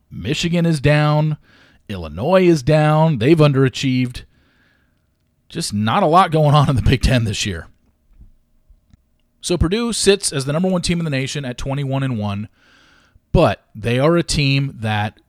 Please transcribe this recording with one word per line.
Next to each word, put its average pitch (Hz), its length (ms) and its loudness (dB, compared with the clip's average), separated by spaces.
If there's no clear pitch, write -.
Michigan 165 560 -4
is 165 140 0
down. 151 560 2
Illinois 104 580 0
is 160 160 4
down. 151 540 2
They've 139 200 2
underachieved. 131 840 0
Just - 220 -8
not 110 300 0
a 175 60 2
lot 175 240 4
going 151 240 2
on 147 120 4
in 143 80 0
the 110 60 0
Big - 220 2
Ten 120 220 2
this 104 200 -6
year. 85 220 -8
So - 160 -4
Purdue 214 380 -2
sits 196 400 0
as 139 120 -4
the 143 80 -4
number 180 140 0
one 180 140 -2
team 175 180 -2
in 165 60 -4
the 151 60 -6
nation 135 340 -6
at 123 140 -10
twenty-one 135 420 -4
and 131 160 -4
one, 104 320 -6
but 123 320 2
they 117 240 -2
are 165 180 2
a 165 60 0
team 139 560 -2
that 107 500 -4